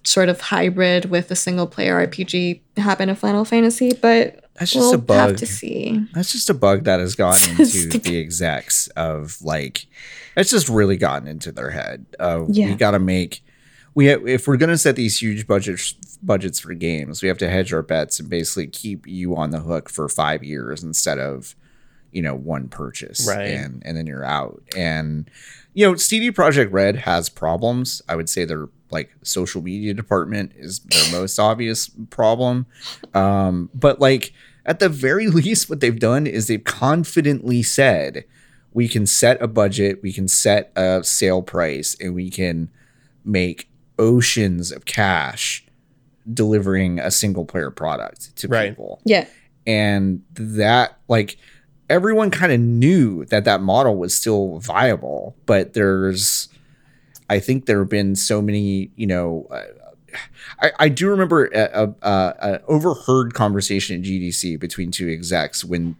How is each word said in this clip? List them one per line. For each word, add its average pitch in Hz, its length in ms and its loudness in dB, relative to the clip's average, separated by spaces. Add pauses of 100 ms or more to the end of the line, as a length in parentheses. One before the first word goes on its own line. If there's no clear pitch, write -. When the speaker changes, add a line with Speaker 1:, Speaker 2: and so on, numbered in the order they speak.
Speaker 1:
sort 185 260 4
of 180 120 -2
hybrid 180 640 2
with 180 260 -2
a 180 40 -4
single 180 320 -2
player - 300 -2
R 170 100 2
P 185 160 -6
G 180 380 -2 (160)
happen 196 320 2
in 196 60 -2
Final 208 280 0
Fantasy, 233 560 2
but 226 460 2 (100)
Speaker 2:
That's 175 180 -4
just 262 80 2
Speaker 1:
we'll 247 140 6
Speaker 2:
a - 40 4
bug. 104 300 4
Speaker 1:
have 98 80 2
to 226 100 -6
see. 214 640 -4
Speaker 2:
That's 180 180 -2
just - 180 -4
a 202 40 4
bug 98 320 2
that 92 140 4
has 90 160 -2
gotten 90 400 2
Speaker 1:
<laughs> 85 40 4
It's 135 240 6
Speaker 2:
into 82 140 -2
Speaker 1:
the 95 140 -4
Speaker 2:
the 87 80 -2
execs 82 720 -4
of, 78 520 -6
like, 78 460 -6 (500)
it's 190 140 2
just 190 180 2
really 101 280 4
gotten 71 300 -2
into 80 240 -12
their 62 200 -10
head. 65 340 -10 (140)
Uh, 82 280 -2
Speaker 1:
Yeah. 208 200 2
Speaker 2:
we 101 80 -2
gotta 101 240 2
make, 92 440 -2 (520)
we 143 120 6
ha-, 139 180 4
if 127 220 -2
we're 139 100 4
gonna 165 200 4
set 139 180 2
these 117 260 -2
huge 107 260 -4
budgets, 98 460 -2 (300)
budgets 95 380 -2
for 85 120 -12
games, 82 480 -6
we 95 60 -2
have 92 120 0
to 87 100 -2
hedge 92 240 0
our 80 80 0
bets 76 380 -4
and 76 100 -14
basically 85 380 -4
keep - 380 -12
you 87 300 -6
on 78 140 -4
the 78 100 -6
hook 80 300 -6
for 73 180 -6
five 76 360 -2
years 73 400 -10
instead 80 360 -4
of, 67 360 -10 (560)
you 90 100 -6
know, 73 140 -4
one 67 340 -8
purchase - 580 -8
Speaker 3:
Right. 101 220 -4
Speaker 2:
and, 69 360 -8
and 80 120 -8
then 80 100 -8
you're 67 160 -10
out. 67 400 -6 (140)
And, 78 520 -4 (440)
you 202 120 4
know, 185 100 4
C 220 240 0
D 233 120 -2
Projekt 139 400 2
Red 98 260 2
has 87 300 -2
problems. 113 800 -4
I 82 80 -4
would 82 140 -6
say 87 160 -2
their, 78 240 -8 (220)
like, 76 180 -6 (140)
social 90 380 -6
media 101 320 -6
department 101 600 -4
is 85 240 -14
their - 320 0
Speaker 1:
<laughs> 87 80 -4
Speaker 2:
most 98 200 -4
obvious 110 500 0 (200)
problem. 123 580 0 (460)
Um, 95 600 2
but, 131 260 2
like, 135 320 4 (340)
at - 140 -2
the 190 100 4
very 156 380 0
<laughs> 165 120 4
least, 196 300 0
what 151 100 -6
they've 117 200 0
done 123 280 2
is 107 200 -4
they've 110 160 -2
confidently 139 1000 0
said, 95 600 2 (480)
"We 120 140 2
can 107 200 0
set 123 340 4
a 117 60 -2
budget, 101 560 0
we 95 100 -6
can 95 140 -4
set - 480 2
a 92 280 2
sale 92 380 0
price, 80 580 -4
and 90 140 -6
we 92 160 -6
can 85 400 -4 (560)
make 90 440 -2 (280)
oceans 110 760 2
of 67 140 -16
cash 90 800 -2 (640)
delivering 95 680 2
a 73 120 -2
single 92 340 -2
player 73 260 -6
product 65 640 -8
to - 140 -10
Speaker 3:
Right. 110 220 2
Speaker 2:
people." 50 340 -14
Speaker 1:
Yeah. 214 200 4 (400)
Speaker 2:
And 101 560 2 (120)
that, 110 640 2 (100)
like, 110 300 0 (520)
everyone 208 420 4
kinda 156 260 2
knew 120 680 4
that 104 200 2
that 101 160 4
model 104 360 4
was 90 160 -2
still 98 460 0
viable, 85 760 0 (100)
but 98 280 2
there's, 95 720 0 (840)
I 104 100 4
think 131 260 0
there 104 140 2
have 98 100 0
been 98 260 0
so 104 260 0
many, 101 540 -2
you 110 120 -4
know, 87 440 -2
uh, 57 120 -10 (960)
I, 151 180 2
I 156 100 6
do 147 200 0
remember 170 440 4
a, 107 300 2
a, 104 180 -4
a, 95 340 0 (180)
a 87 140 -6
overheard 131 640 2
conversation 101 640 -2
at 90 60 -6
G 95 160 -4
D 90 120 -6
C 85 240 -4
between 87 360 -8
two 90 180 -6
execs 82 560 -4
when 85 340 -4